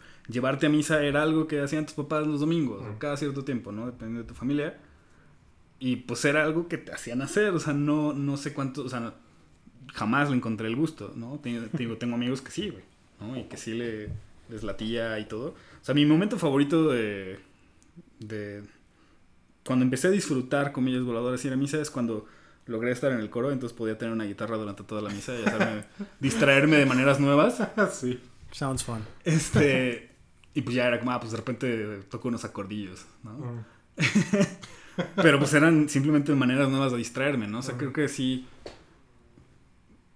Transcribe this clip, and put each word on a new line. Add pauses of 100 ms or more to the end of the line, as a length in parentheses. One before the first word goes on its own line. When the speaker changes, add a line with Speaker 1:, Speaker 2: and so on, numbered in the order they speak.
(280)
Speaker 1:
llevarte
a
misa
era
algo
que
hacían
tus
papás
los
domingos,
Speaker 2:
Ujú.
Speaker 1:
o
cada
cierto
tiempo,
¿no?
Dependiendo
de
tu
familia. (1000)
Y,
pues,
era
algo
que
te
hacían
hacer,
o
sea,
no,
no
sé
cuánto,
o
sea, (800)
jamás
le
encontré
el
gusto,
¿no?
Te,
te
digo,
tengo
amigos
que
sí,
güey, (360)
¿no?
Y
que
sí
le, (400)
les
latía
y
todo.
O (300)
sea,
mi
momento
favorito
de, (800)
de (1040)
cuando
empecé
a
disfrutar,
comillas,
voladoras
y
ir
a
misa
es
cuando (400)
logré
estar
en
el
coro,
entonces
podía
tener
una
guitarra
durante
toda
la
misa
y
hacerme, (180)
<laughs>
distraerme
de
maneras
nuevas. (160)
Speaker 2:
<laughs>
Sí. (320)
Speaker 3:
Sounds
fun. (240)
Speaker 1:
Este, (440)
y
pues
ya
era
como,
ah,
pues
de
repente (100)
toco
unos
acordillos, (180)
¿no?
Speaker 2:
Mm. (320)
Speaker 1:
<laughs>
Pero
pues
eran
simplemente
maneras
nuevas
de
distraerme,
¿no?
O
sea,
Speaker 2:
Ujú.
Speaker 1:
creo
que
sí, (1700)